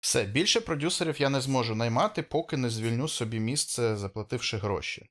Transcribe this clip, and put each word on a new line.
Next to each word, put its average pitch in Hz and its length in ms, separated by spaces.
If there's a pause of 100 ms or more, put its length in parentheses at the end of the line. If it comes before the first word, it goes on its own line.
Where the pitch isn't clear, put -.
Все, 123 140
більше 156 380
продюсерів 160 600
я 139 80
не 139 120
зможу 127 340
наймати, 120 480
поки 160 340
не 127 120
звільню 117 380
собі 113 320
місце, 117 560
заплативши 104 640
гроші. 101 540